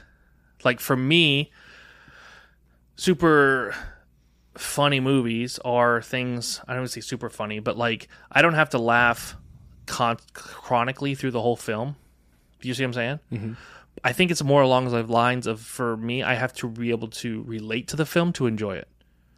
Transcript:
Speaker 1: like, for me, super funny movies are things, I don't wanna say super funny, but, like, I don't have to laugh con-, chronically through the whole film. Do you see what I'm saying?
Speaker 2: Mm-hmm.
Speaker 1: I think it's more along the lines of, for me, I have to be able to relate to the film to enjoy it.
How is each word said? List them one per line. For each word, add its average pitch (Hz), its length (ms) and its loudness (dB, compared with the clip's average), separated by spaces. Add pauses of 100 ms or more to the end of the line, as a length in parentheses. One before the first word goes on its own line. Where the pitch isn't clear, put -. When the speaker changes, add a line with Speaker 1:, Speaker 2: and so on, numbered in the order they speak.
(640)
Speaker 1:
like, 123 160 2
for - 160 -2
me, 143 560 2 (1400)
super 143 800 4 (800)
funny 143 460 0
movies 123 640 0
are 120 360 4
things, 123 680 -6
I 123 40 -8
don't 127 100 -4
wanna 127 60 -6
say 117 140 -10
super 117 280 -8
funny, 107 300 -8
but, 110 180 -4
like, 117 300 -2 (240)
I 143 100 6
don't 165 120 6
have 151 160 4
to 139 100 0
laugh 117 560 2 (500)
con-, 117 320 0 (160)
chronically 131 800 -2
through 135 180 -4
the 117 100 -2
whole 117 160 0
film. 120 380 -6 (640)
Do 127 60 -10
you 127 60 -2
see 123 100 -4
what 127 40 0
I'm 120 60 -6
saying? 123 260 -4 (140)
Speaker 2:
Mm-hmm. 113 200 -6 (500)
Speaker 1:
I - 100 -2
think 180 180 2
it's 156 120 -2
more 139 180 6
along 127 280 4
the 117 140 0
lines 120 420 2
of, 113 140 -4
for 117 380 -4
me, 120 260 -4
I 127 120 0
have 123 180 -2
to - 160 -8
be 117 200 -6
able 117 200 -4
to 110 340 -8
relate 110 460 -8
to - 60 -6
the 156 100 0
film 170 280 0
to 127 140 0
enjoy 107 300 -4
it. - 100 -12 (500)